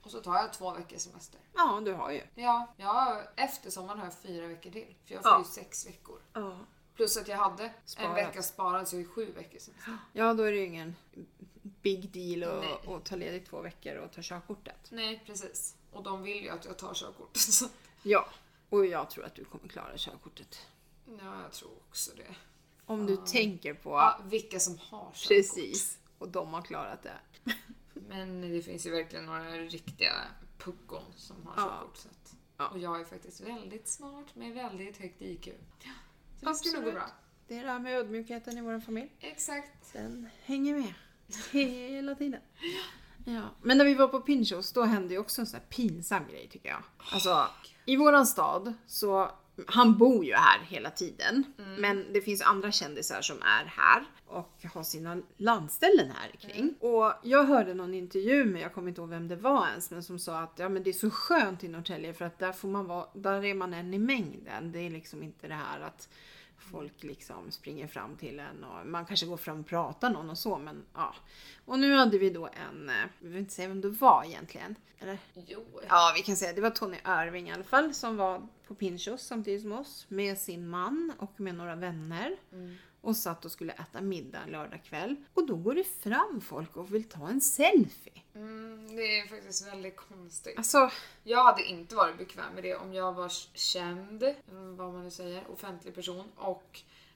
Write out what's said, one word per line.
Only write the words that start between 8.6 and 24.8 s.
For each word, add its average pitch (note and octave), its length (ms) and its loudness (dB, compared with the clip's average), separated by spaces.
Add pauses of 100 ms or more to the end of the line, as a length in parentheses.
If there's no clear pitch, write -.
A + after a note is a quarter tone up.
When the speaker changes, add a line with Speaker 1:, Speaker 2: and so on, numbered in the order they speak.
Speaker 1:
så F3+ 80 -6
jag - 40 -6
har - 20 -6
ju E3+ 60 -12
sju G#3 240 -8
veckor E3+ 260 -18
semester. - 380 -14 (160)
Speaker 2:
Ja, A3+ 220 4
då A3 80 2
är G#3 100 2
det G#3 60 0
ju G3 60 -2
ingen E3 300 -10 (680)
big G3 480 -2
deal F3 460 -6
att, D#3 80 -6
Speaker 1:
Nej. E3 320 -8
Speaker 2:
att E3 80 -12
ta F#3+ 120 -8
ledigt F3 340 -8
två E3+ 100 -12
veckor E3 360 -12
och - 160 -14
ta F3 100 -18
körkortet. - 680 -14
Speaker 1:
Nej, A3 360 -8
precis. - 480 -12 (180)
Och G3 100 -16
de F#3+ 200 -8
vill G3+ 200 -8
ju - 60 -12
att E3+ 160 -12
jag F#3 140 -14
tar F#3+ 160 -12
körkortet, - 460 -12
<laughs> A3 120 2
så B3 140 4 (360)
Speaker 2:
Ja, G3+ 260 4 (400)
och G3+ 180 6
jag E3 240 -2
tror - 140 -14
att - 100 -16
du - 100 -16
kommer - 240 -18
klara - 280 -14
körkortet. - 720 -14 (540)
Speaker 1:
Ja, F#3+ 220 -16
jag D#3 100 -18
tror - 180 -16 (180)
också - 280 -6
det. - 180 -18 (520)
Speaker 2:
Om G#3+ 200 -4
du G3 80 2
Speaker 1:
Ja. F#3+ 120 -2
Speaker 2:
tänker F#3 480 0
på D3+ 160 -14
Speaker 1:
Ja, D3+ 340 6
vilka G3 360 -4
som F3+ 180 -2
har G3 360 -18